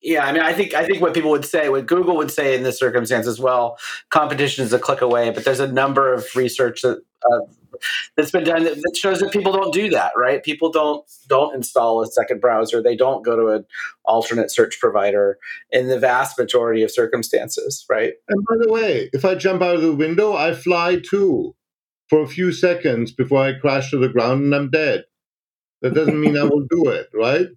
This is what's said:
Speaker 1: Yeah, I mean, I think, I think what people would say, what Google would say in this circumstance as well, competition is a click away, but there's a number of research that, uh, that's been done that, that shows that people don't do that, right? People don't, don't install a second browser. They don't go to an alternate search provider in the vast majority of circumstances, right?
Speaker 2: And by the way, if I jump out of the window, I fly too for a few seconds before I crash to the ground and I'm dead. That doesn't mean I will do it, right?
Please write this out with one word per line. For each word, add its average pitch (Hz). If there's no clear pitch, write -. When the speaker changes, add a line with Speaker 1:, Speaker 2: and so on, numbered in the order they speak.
Speaker 1:
Yeah, 147
I 139
mean, 160
I 165
think, 175
I 160
think 180
what 170
people 156
would 143
say, 151
what 135
Google 175
would 147
say 139
in 127
this 127
circumstance 120
as 117
well, 123
competition 143
is 110
a 123
click 135
away, 120
but -
there's 131
a 135
number 135
of 110
research 123
that, 120
uh, 120
that's 147
been 175
done 165
that, 156
that 165
shows 190
that 190
people 196
don't 190
do 202
that, 143
right? 127
People 151
don't, 151
don't 143
install 117
a 107
second 113
browser. 113
They 120
don't 127
go 117
to 113
an 107
alternate 113
search -
provider 101
in 127
the 127
vast 127
majority 117
of 110
circumstances, -
right? -
Speaker 2:
And 202
by 226
the 226
way, 202
if 143
I 185
jump 185
out 175
of 160
the 160
window, 170
I 160
fly 175
too 190
for 156
a 143
few 175
seconds 143
before 135
I 135
crash 135
to 147
the 131
ground 127
and 143
I'm 143
dead. 143
That 131
doesn't 151
mean 151
I 143
will 143
do 160
it, 92
right? 135